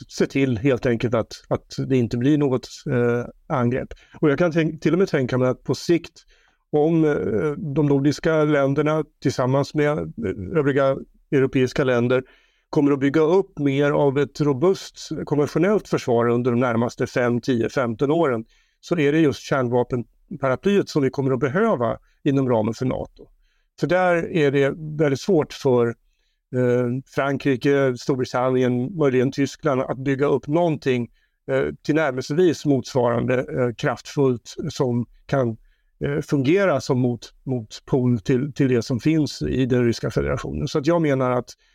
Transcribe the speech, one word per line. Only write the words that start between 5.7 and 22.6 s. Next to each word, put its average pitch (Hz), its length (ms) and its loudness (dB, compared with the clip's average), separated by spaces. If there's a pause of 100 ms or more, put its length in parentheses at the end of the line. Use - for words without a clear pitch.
sikt, - 500 -2 (480)
om, 160 320 4
eh, 151 460 0 (240)
de 151 120 2
nordiska 147 580 2
länderna 147 600 2 (180)
tillsammans 135 520 0
med, 147 240 2
eh, 160 600 -6
övriga 135 380 2 (360)
europeiska 135 520 2
länder 127 380 2 (480)
kommer 143 220 4
att 139 80 0
bygga 139 200 2
upp 185 380 2
mer 143 320 0
av 147 280 2
ett 143 220 -4
robust 147 680 -2 (160)
konventionellt 160 640 0
försvar 120 400 0
under 123 220 0
de 120 100 2
närmaste 120 460 0
fem, 120 340 0
tio, 117 280 0
femton 127 420 -2
åren, 139 340 0 (360)
så - 180 -4
är 143 140 2
det 156 60 2
just 160 220 2
kärnvapen 123 640 -2 (360)
paraplyet 143 480 0
som 151 140 -2
vi 135 80 2
kommer 135 220 -2
att 123 80 -2
behöva 139 580 0 (260)
inom 135 240 2
ramen 110 260 2